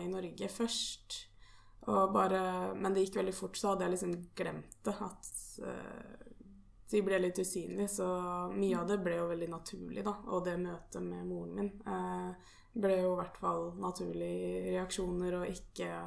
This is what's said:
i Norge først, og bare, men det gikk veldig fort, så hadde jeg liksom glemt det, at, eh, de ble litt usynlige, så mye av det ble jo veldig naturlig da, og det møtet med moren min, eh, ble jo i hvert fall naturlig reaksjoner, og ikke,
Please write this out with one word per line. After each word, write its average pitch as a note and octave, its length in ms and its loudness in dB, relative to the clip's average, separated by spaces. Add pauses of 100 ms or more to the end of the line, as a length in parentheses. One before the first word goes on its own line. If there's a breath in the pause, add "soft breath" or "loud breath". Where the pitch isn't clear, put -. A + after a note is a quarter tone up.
i F3+ 100 -2
Norge F#3 380 -4
først, - 680 -2 (680 soft breath)
og G3 260 6
bare, F#3 600 4
men G3 180 2
det G3 120 6
gikk F#3+ 160 -2
veldig F#3+ 140 0
fort, - 200 -6
så G3+ 160 2
hadde F#3 160 2
jeg F3+ 60 4
liksom F3+ 220 0 (200)
glemt D#3+ 480 -4
det, G3+ 160 2
at, - 300 -6 (380)
eh, - 680 -10 (560)
de G#3 120 6
ble F#3+ 160 6
litt F3+ 220 4
usynlige, F#3 500 0
så F#3 200 2 (420)
mye G3 260 4
av F3 140 2
det G3+ 100 4
ble E3+ 140 2
jo E3+ 160 0
veldig E3+ 180 -2
naturlig F3+ 540 -6
da, G#3 140 0 (100)
og F#3 180 0
det F3 140 0
møtet F3+ 420 -6
med F3 240 -6
moren F3 300 -4
min, G3+ 160 0 (160)
eh, F3+ 640 -4 (200 loud breath)
ble G3 300 6
jo F#3 120 4
i F3+ 40 2
hvert F3 200 -4
fall F3 400 0
naturlig F3 580 -2 (300)
reaksjoner, F2+ 720 0
og F3+ 80 -2
ikke, - 420 -6 (180)